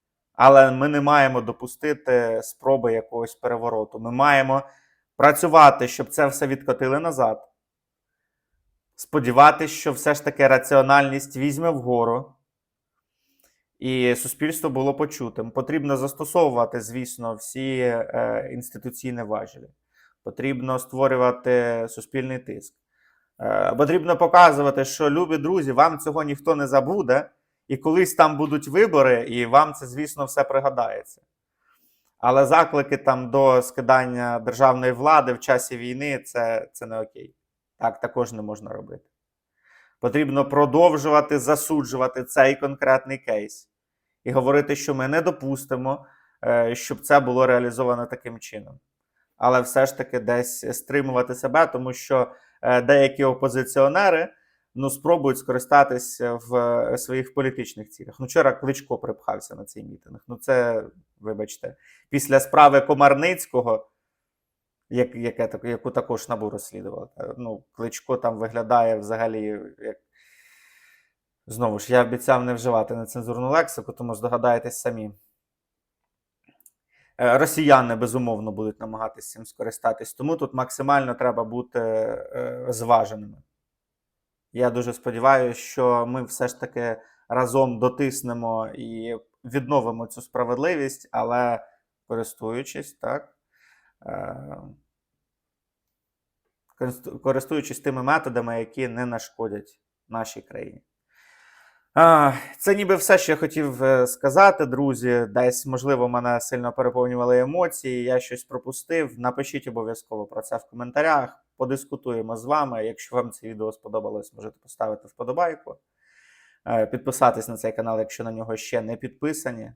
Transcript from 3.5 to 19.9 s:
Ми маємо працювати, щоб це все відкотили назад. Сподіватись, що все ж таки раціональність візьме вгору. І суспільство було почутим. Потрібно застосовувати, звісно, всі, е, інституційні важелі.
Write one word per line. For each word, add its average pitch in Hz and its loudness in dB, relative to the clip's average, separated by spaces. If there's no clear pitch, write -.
Ми 117 -8
маємо 135 2
працювати, 147 8
щоб - -8
це 147 0
все 139 -4
відкотили 135 -2
назад. 131 -2
Сподіватись, 147 6
що - -4
все 147 0
ж - -4
таки 143 4
раціональність 135 4
візьме 143 -2
вгору. 123 -2
І 123 0
суспільство 156 -6
було 135 -2
почутим. 120 -6
Потрібно 139 -4
застосовувати, 135 0
звісно, 117 -8
всі, 131 -8
е, 117 -2
інституційні 123 -12
важелі. 107 -10